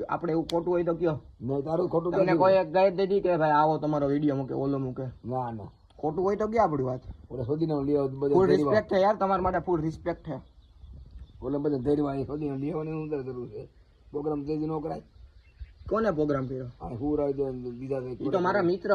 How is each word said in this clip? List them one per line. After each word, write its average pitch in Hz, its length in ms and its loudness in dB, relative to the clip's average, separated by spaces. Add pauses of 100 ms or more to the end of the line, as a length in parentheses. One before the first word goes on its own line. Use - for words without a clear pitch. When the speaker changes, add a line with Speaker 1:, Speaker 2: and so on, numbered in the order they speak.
Speaker 1:
આપણે 156 240 -2
એવું 160 140 0
ખોટું 170 260 0
હોય 175 120 2
તો 170 100 0
કયો. 160 260 0 (220)
Speaker 2:
નહીં, 135 220 -2
તારું 165 240 0
ખોટું 170 240 0
Speaker 1:
તમને 190 120 4
Speaker 2:
કહેજો. 180 140 4
Speaker 1:
કોઈ 185 140 8
એક 185 200 4
ગાયર 190 240 4
દીધી 196 240 2
કે 180 160 2
ભાઈ 156 140 4
આવો 151 280 4
તમારો 147 300 0
વીડિયો 143 280 2
મૂકે, 135 180 -4
ઓલો 135 240 -2
મૂકે? 131 240 -6
Speaker 2:
ના, 123 480 -6
ના. 107 140 -10 (340)
Speaker 1:
ખોટું 160 260 -2
હોય 202 120 2
તો 214 120 -2
ક્યાં 214 200 4
આપણી 143 140 0
વાત? 127 180 -2 (300)
Speaker 2:
ઓલા 127 120 -8
સોદીનો 151 400 -2
લઈ 143 140 2
આવો, 139 120 0
બધા 139 260 0
Speaker 1:
ફૂલ 190 120 8
Speaker 2:
ધૈર્યવાન. 147 280 4
Speaker 1:
રિસ્પેક્ટ 208 200 2
છે 190 60 4
યાર 202 160 4
તમારા 190 260 0
માટે, 185 160 0
ફૂલ 170 220 0
રિસ્પેક્ટ 160 480 -6
છે. 135 120 -8 (1000)
Speaker 2:
ઓલા 139 160 -2
બધા 143 180 0
ધૈર્યવાન, 139 420 0
એ 131 60 -4
સોદીનો 143 320 -6
લઈ 139 140 -4
આવવાની 156 200 -4
શું 156 200 -6
તારે 143 120 -4
જરૂર 123 260 -10
છે? 113 200 -12 (420)
પ્રોગ્રામ 147 340 -4
તેજી 156 220 -2
ન 156 140 -4
કરાય. - 220 -8 (840)
Speaker 1:
કોને 214 240 2
પ્રોગ્રામ 147 340 0
કર્યો? 127 240 -8 (100)
Speaker 2:
આ 156 80 -10
હું 147 300 -2
રાવ 143 140 0
દે, 135 180 -2
બીજા 127 500 -6
દે. 127 100 -8
Speaker 1:
ઈ 127 200 -4
તો 180 100 2
મારા 180 220 2
મિત્ર 180 320 0